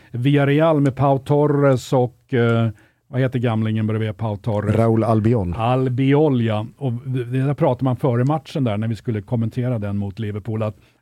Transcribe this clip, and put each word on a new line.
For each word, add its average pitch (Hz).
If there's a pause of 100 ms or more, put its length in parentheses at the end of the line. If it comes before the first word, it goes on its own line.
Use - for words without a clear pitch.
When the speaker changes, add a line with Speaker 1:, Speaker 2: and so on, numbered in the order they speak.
(100)
Speaker 1:
Villarreal 143
med 139
Pau 139
Torres 143
och, 127
eh, 117 (400)
vad 127
heter 131
gamlingen 110
bredvid 110
Pau 107
Torres? 104
Speaker 2:
Raúl 113
Albiol. 110
Speaker 1:
Albiol, 131
ja. 107 (100)
Och 131
det, 127
det 127
där 139
pratade 135
man 127
före 123
matchen 147
där 107
när 110
vi 113
skulle 107
kommentera 120
den 101
mot 101
Liverpool. 107
Att, 107 (260)